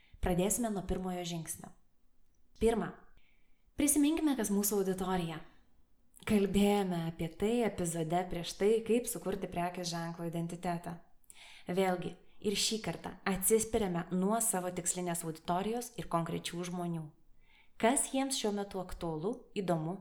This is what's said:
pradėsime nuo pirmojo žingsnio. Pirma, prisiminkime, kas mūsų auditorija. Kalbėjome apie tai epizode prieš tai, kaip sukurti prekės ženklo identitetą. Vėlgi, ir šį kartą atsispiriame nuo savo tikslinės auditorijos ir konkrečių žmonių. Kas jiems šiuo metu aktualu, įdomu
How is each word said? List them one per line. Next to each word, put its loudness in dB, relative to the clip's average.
pradėsime 2
nuo -2
pirmojo -2
žingsnio. -6
Pirma, 2
prisiminkime, 4
kas -2
mūsų 2
auditorija. 0
Kalbėjome 4
apie -4
tai 0
epizode 0
prieš -6
tai, 6
kaip 2
sukurti -4
prekės -4
ženklo -4
identitetą. -4
Vėlgi, 0
ir 0
šį 0
kartą -6
atsispiriame 2
nuo 2
savo 0
tikslinės -2
auditorijos -2
ir -8
konkrečių -4
žmonių. -4
Kas 4
jiems -2
šiuo 2
metu -4
aktualu, -4
įdomu 0